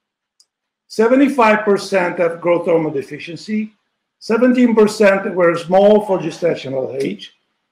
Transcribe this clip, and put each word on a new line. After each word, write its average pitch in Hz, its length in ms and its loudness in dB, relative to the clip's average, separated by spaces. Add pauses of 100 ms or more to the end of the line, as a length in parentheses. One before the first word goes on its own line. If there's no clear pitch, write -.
(880)
Seventy-five 233 760 2
percent 185 540 -2
have 170 240 -2
growth 170 240 0
hormone 160 260 0
deficiency, 160 800 -8 (460)
seventeen 240 560 2
percent 202 600 2
were 170 220 2
small 202 480 2
for 190 140 -2
gestational 135 840 -6
age, 190 300 -10 (400)